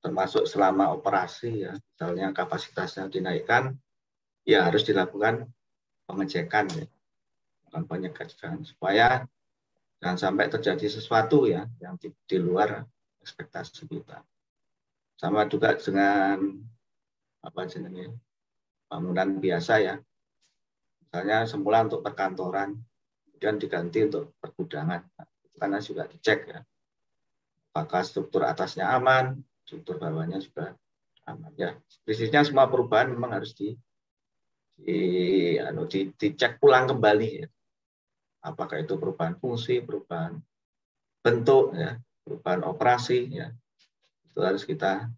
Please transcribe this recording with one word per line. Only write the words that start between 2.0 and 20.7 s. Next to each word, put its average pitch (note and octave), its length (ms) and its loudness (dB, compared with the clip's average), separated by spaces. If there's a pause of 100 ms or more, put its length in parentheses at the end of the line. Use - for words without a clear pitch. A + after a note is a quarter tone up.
kapasitasnya F#2+ 720 -6
dinaikkan, G2 720 0 (640)
ya G2 240 6
harus G2 160 4
dilakukan G2+ 640 0 (640)
pengecekan F#2+ 640 -2
ya, D#2 160 -10 (800)
bukan - 160 -8
pengecekan, E2+ 800 -10
supaya A2+ 640 2 (720)
jangan F2+ 160 -4
sampai G2+ 320 2
terjadi G#2 400 0
sesuatu A#2+ 560 4
ya F#2+ 320 0
yang F#3 240 -16
di, - 80 -12 (160)
di F#2 160 0
luar G#2 480 0 (320)
ekspektasi - 640 -16
kita. - 400 -14 (960)
Sama G2+ 240 2
juga G#2 320 2
dengan G2 640 2 (1040)
apa F2+ 240 -8
jenenge, F2+ 400 -12 (800)
bangunan F2+ 480 -2
biasa F#2 400 2
ya, G2 240 2 (960)